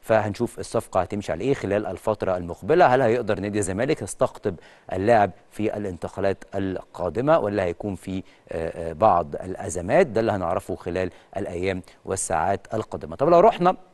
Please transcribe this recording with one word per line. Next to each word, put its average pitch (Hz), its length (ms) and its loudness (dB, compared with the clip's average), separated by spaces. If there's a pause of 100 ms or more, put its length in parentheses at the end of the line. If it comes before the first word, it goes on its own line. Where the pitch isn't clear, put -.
فهنشوف 107 580 0
الصفقة 98 420 -2
هتمشي 101 300 -6
على 82 120 -4
إيه 135 100 0
خلال 104 320 -2
الفترة 95 520 -2
المقبلة. 95 480 2
هل 131 160 4
هيقدر 110 380 2
نادي 104 200 -2
الزمالك 104 420 -2
يستقطب - 540 -4 (380)
اللاعب 101 380 4 (200)
في 107 260 -4
الانتقالات 95 680 -4 (120)
القادمة، 98 840 0
ولا 101 240 0
هيكون 92 320 -4
في، 95 280 -8 (260)
آه، 82 400 -6
آه، 82 40 -8
بعض 85 420 2
الأزمات؟ 95 720 0
ده 110 140 0
اللي 110 100 2
هنعرفه 92 440 -2
خلال 90 340 -4 (280)
الأيام 92 440 -4 (240)
والساعات 95 680 -2
القادمة. 85 420 -6
طب 147 140 2
لو 170 100 8
رحنا 180 360 4 (180)